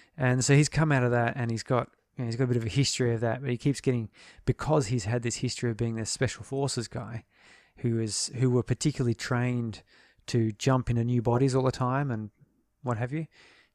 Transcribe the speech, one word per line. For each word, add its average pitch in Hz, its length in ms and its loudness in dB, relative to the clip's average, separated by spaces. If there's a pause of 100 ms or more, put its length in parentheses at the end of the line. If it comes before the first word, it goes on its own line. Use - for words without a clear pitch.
(180)
And 127 280 2
so 143 100 6
he's 147 140 6
come 156 220 2
out 131 120 4
of 123 80 2
that, 120 240 2
and 120 140 -2
he's 113 140 -4
got, 120 260 0 (280)
you 131 60 -4
know, - 20 -4
he's 113 100 -4
got 131 100 0
a - 20 2
bit 120 100 2
of 113 80 -2
a 110 40 -4
history 127 440 2
of 110 80 -2
that, 117 200 0
but 139 80 -4
he 123 80 -2
keeps - 240 0
getting, 120 280 0 (360)
because 139 420 2
he's 113 180 -2
had 117 180 -2
this 117 140 -4
history 120 340 -2
of 107 60 -4
being 117 180 -2
this 113 160 -4
special - 320 -4
forces 135 440 -4
guy 117 380 -10 (520)
who 113 220 -2
is, 110 360 -4
who 123 160 2
were 123 120 2
particularly 123 520 0
trained 120 680 -2 (460)
to 113 240 2
jump 131 380 0
into 117 140 2
new 120 180 2
bodies 123 340 2
all 131 80 2
the 127 80 2
time 131 400 -2
and 107 180 -6 (540)
what 120 140 -2
have 123 140 -4
you, 160 140 -6 (500)